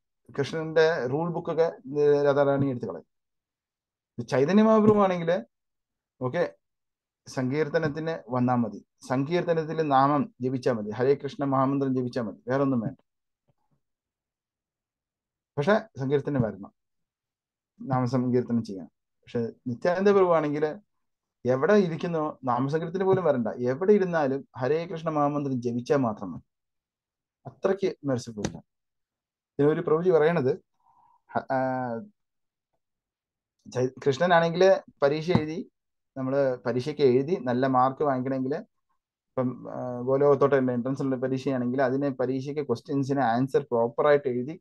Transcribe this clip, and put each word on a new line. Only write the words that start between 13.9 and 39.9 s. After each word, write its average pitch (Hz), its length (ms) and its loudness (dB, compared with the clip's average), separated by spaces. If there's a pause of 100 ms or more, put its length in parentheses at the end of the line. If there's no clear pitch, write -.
പക്ഷെ 202 220 2 (180)
സങ്കീർത്തനം 139 440 -2
വരണം, 101 300 -6 (1080)
നാമസങ്കീർത്തനം 123 840 0
ചെയ്യണം." 92 320 -12
പക്ഷെ - 560 -10 (140)
നിത്യാനന്ദ 175 440 2
പ്രഭു 185 220 6
ആണെങ്കിൽ 151 320 0 (840)
എവിടെ 135 260 2
ഇരിക്കുന്നോ 165 720 0
നാമസങ്കീർത്തനം 160 600 -2
പോലും 185 180 2
വരണ്ട, 123 240 2
എവിടെ 131 440 0
ഇരുന്നാലും 160 560 0 (100)
ഹരേ 151 280 -2
കൃഷ്ണ 165 240 -6
മഹാമന്ത്രം 143 520 0
ജപിച്ചാൽ 120 340 -2
മാത്രം 104 360 -2
മതി. - 100 -14 (1040)
അത്രയ്ക്ക് 190 580 -4
മെർസിഫുൾ 117 440 -4
ആണ്. 85 140 -12 (960)
ഇതിനൊരു 151 220 2
പ്രഭുജി 165 300 0
പറയണത്, 156 520 2 (680)
ഹ-, - 200 -4
ആ, 127 460 -4 (1800)
ചൈ-, 127 320 -2
കൃഷ്ണനാണെങ്കിൽ 170 680 4 (280)
പരീക്ഷ 156 280 0
എഴുതി, 160 400 -6 (460)
നമ്മള് 131 400 -2
പരീക്ഷയ്ക്ക് 123 460 -4
എഴുതി 135 380 4
നല്ല 123 260 -2
മാർക്ക് 131 380 0
വാങ്ങിക്കണമെങ്കിൽ, 135 500 -2
ഇപ്പം, - 1160 -10
ആ, 123 280 -8